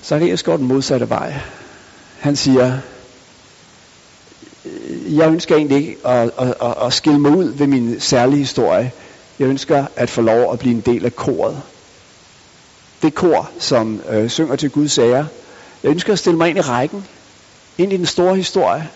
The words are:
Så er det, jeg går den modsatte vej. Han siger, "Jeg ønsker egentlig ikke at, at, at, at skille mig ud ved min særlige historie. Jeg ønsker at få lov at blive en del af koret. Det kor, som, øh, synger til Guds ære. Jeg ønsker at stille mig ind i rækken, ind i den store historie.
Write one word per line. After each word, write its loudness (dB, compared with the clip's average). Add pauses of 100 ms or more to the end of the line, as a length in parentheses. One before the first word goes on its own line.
Så -4
er 0
det, 2
jeg -2
går -2
den -2
modsatte 0
vej. -4 (840)
Han 0
siger, 2 (2250)
"Jeg 4
ønsker 2
egentlig 2
ikke -4
at, 2
at, 0
at, -2
at -2
skille 2
mig 4
ud 4
ved 0
min 0
særlige 2
historie. 0 (480)
Jeg 2
ønsker 0 (100)
at -2
få -2
lov 2
at -6
blive 0
en -4
del -2
af -2
koret. -4 (1400)
Det 0
kor, 2 (100)
som, -2
øh, 0
synger -2
til -2
Guds 0
ære. 2 (560)
Jeg 2
ønsker 0
at 0
stille 2
mig 2
ind -2
i 0
rækken, -2 (680)
ind 0
i -2
den -2
store 2
historie. 0